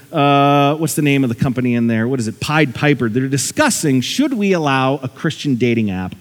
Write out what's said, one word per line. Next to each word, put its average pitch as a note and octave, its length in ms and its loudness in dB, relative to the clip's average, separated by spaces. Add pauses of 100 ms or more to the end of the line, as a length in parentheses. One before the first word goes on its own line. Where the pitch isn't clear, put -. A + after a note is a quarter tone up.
(120)
uh, C#3+ 640 4
what's D#3+ 180 -4
the D#3+ 80 0
name C#3 220 2
of A#2 60 0
the A2+ 40 -4
company B2 400 0
in A#2 140 0
there? A2+ 180 0
What C3 140 -2
is G#2+ 80 -4
it? G#2+ 100 -10
Pied D3+ 340 0
Piper. C3+ 360 0
They're C3 180 0
discussing, C#3 760 0
should C#4+ 320 -2
we G3+ 180 0
allow C#3 460 0
a B2+ 100 -10
Christian - 480 -4
dating A2+ 340 0
app F#2 300 -6